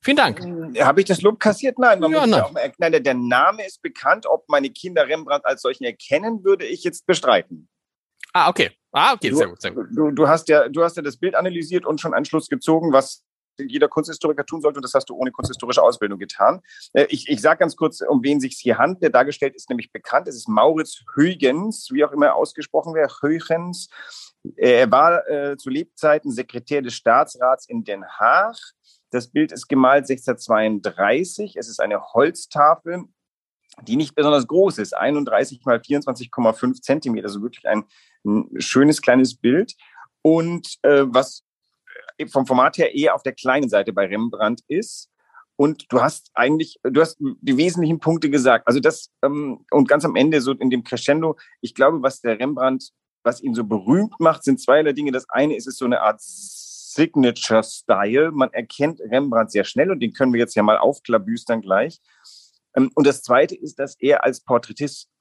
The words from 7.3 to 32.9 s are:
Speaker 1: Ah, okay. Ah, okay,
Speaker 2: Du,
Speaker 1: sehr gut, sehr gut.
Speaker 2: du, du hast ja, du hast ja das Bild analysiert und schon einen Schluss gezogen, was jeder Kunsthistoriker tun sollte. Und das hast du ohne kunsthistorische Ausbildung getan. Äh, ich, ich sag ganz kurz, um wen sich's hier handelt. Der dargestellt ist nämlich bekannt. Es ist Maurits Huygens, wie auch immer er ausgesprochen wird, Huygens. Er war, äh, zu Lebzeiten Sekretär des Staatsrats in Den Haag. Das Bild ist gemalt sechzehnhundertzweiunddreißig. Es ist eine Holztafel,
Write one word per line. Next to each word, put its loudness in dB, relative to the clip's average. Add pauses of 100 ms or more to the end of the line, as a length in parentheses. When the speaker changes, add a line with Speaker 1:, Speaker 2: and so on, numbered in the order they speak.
Speaker 1:
Ah, 2
okay. 0 (220)
Ah, 2
okay, -4
Speaker 2:
Du, 0
Speaker 1:
sehr 2
gut, -16
sehr -6
gut. -10
Speaker 2:
du, 0
du 2
hast 2
ja, 4
du -2
hast -2
ja -10
das -8
Bild -4
analysiert -4
und -4
schon -6
einen -2
Schluss -6
gezogen, 0
was 2 (340)
jeder -2
Kunsthistoriker -4
tun -10
sollte. 0
Und -12
das -10
hast -2
du -12
ohne -4
kunsthistorische -2
Ausbildung 0
getan. 0 (320)
Äh, 4
ich, -6
ich -2
sag 2
ganz 0
kurz, -4
um 0
wen 0
sich's -8
hier 0
handelt. -2
Der 2
dargestellt 0
ist -20
nämlich -8
bekannt. -4
Es -14
ist -14
Maurits 2 (120)
Huygens, 0
wie 2
auch -8
immer 2
er 2
ausgesprochen -4
wird, 0 (120)
Huygens. -4 (680)
Er 4
war, 4
äh, -4
zu -12
Lebzeiten -2
Sekretär -6
des -10
Staatsrats 0
in -8
Den -10
Haag. 0 (560)
Das -6
Bild 0
ist -16
gemalt 4
sechzehnhundertzweiunddreißig. -2
Es -10
ist -12
eine -2 (120)
Holztafel, 0 (800)